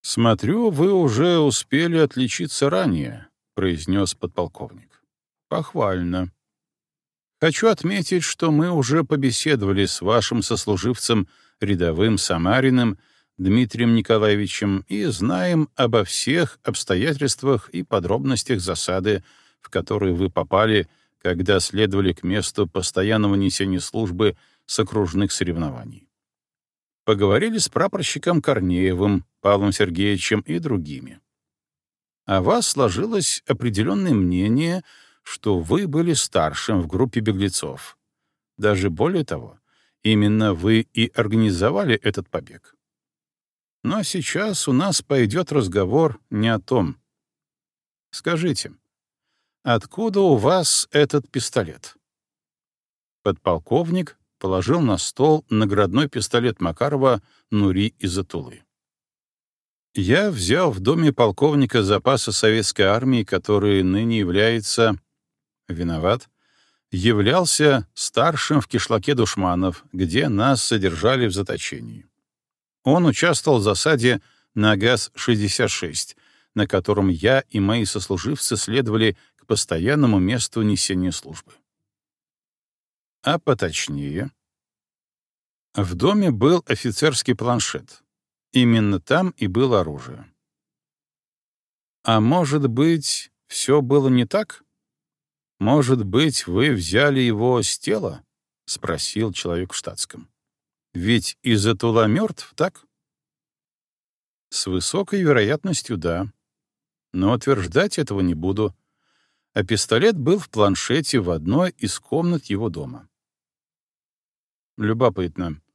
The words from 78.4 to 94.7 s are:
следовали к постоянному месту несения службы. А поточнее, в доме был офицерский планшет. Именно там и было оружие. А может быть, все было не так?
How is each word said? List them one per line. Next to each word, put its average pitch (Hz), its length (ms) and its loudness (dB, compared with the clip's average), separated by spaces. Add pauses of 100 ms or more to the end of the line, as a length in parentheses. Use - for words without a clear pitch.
следовали 110 600 0 (200)
к - 100 -20
постоянному 110 720 0
месту 113 420 -2
несения 95 500 -2
службы. - 420 -14 (1700)
А 160 160 0
поточнее, 80 920 -4 (1400)
в 90 220 -2
доме 185 340 2
был 143 380 2
офицерский 131 640 0
планшет. 120 720 -4 (480)
Именно 113 480 4
там 175 320 0
и - 160 -4
было 117 340 2
оружие. 78 500 -10 (1700)
А 113 160 2
может 143 480 2
быть, 147 640 0 (160)
все - 340 2
было 135 280 2
не 123 160 4
так? - 380 -6 (1000)